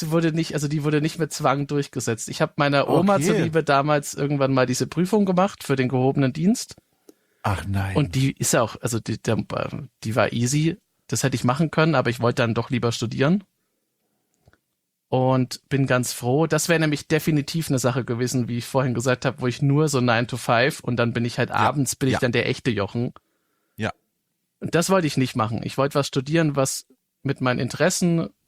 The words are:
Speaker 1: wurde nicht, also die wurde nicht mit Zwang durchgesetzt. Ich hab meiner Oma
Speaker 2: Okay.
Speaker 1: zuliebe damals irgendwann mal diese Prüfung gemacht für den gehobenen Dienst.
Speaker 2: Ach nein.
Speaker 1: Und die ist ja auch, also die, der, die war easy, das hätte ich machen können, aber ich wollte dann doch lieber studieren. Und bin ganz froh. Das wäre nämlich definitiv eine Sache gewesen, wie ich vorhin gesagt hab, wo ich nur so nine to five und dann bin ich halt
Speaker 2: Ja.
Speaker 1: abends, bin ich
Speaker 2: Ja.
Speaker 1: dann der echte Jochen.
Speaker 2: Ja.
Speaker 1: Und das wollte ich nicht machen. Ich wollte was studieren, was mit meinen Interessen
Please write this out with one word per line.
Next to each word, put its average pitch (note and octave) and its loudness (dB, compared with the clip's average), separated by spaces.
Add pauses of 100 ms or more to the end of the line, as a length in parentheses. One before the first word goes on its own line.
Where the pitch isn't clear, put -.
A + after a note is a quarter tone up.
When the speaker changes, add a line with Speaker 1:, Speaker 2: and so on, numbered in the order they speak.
Speaker 1:
wurde E3 2
nicht, E3 -2
also D3 -2
die D3 -2
wurde D3+ 2
nicht D#3 -2
mit D#3+ -4
Zwang C#3+ 0
durchgesetzt. C3+ -4
Ich - -4
hab D3+ -4
meiner C#3+ 2
Oma F3+ 4
Speaker 2:
Okay. D#3 2
Speaker 1:
zuliebe E3 2
damals D3 0
irgendwann C#3 0
mal C3 4
diese B2+ 0
Prüfung F#3+ 0
gemacht F#3 0
für C#3 0
den B2+ 0
gehobenen C3 2
Dienst. G#2 -2 (680)
Speaker 2:
Ach F#2+ -2
nein. G2 -2
Speaker 1:
Und C#3 0
die C3+ 2
ist - -2
ja D3 4
auch, G#2+ -4
also A#2 -2
die, A2 -6
der, A2 0 (680)
die A2 -4
war A2 2
easy, D3 0 (300)
das - -4
hätte B2+ 0
ich A#2 -4
machen C#3 2
können, D#3+ 2
aber B2+ 2
ich A#2+ -2
wollte A#2+ 2
dann A2+ 2
doch A#2 -4
lieber A#2+ 0
studieren. C3+ 0 (1700)
Und B2+ 0
bin C3+ 0
ganz B2 0
froh. C#3 0
Das D3+ 0
wäre E3 4
nämlich D3 -2
definitiv D#3 0
eine C3+ 2
Sache B2 0
gewesen, A#2+ -2
wie A#2 -4
ich A#2+ -6
vorhin C3 0
gesagt B2 0
hab, C3 -2
wo B2+ -2
ich B2 -4
nur D3 4
so C#3 0
nine A#2+ 2
to - -8
five B2+ 2
und B2 -4
dann A#2 2
bin A#2 0
ich A#2+ -4
halt A#2+ 0
Speaker 2:
Ja. F#2 -4
Speaker 1:
abends, A#2+ 0
bin C3+ 0
ich C3+ 2
Speaker 2:
Ja. - 0
Speaker 1:
dann A#2+ 0
der A#2 0
echte - -2
Jochen. G#2+ -4 (640)
Speaker 2:
Ja. G#2 -4 (680)
Speaker 1:
Und - -4
das E3+ 2
wollte F#3 4
ich - -4
nicht C3 -2
machen. A2 -2
Ich - -8
wollte C#3 0
was C#3+ 0
studieren, D3 0
was - -2 (360)
mit C3+ -4
meinen B2+ 0
Interessen E3 0 (200)